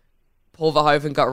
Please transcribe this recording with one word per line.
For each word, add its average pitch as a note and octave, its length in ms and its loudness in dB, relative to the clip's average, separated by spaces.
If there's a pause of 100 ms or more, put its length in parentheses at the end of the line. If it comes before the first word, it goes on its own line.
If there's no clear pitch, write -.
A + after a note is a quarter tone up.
(540)
Paul D#3 200 -2
Verhoeven D3 400 0
got C#3+ 200 0